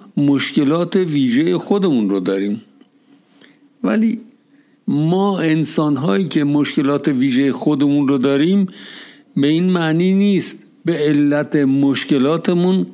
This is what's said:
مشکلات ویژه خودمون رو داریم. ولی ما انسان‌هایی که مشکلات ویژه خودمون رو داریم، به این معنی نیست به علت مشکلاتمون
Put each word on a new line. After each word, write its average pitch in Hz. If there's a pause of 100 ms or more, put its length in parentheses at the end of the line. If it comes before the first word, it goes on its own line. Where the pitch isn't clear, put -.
(180)
مشکلات 147
ویژه 156
خودمون 165
رو 98
داریم. 101 (1200)
ولی 220 (680)
ما 175
انسان‌هایی 160
که 147
مشکلات 143
ویژه 135
خودمون 143
رو 139
داریم، 151 (760)
به 139
این 170
معنی 170
نیست 196 (280)
به 165
علت 147
مشکلاتمون 151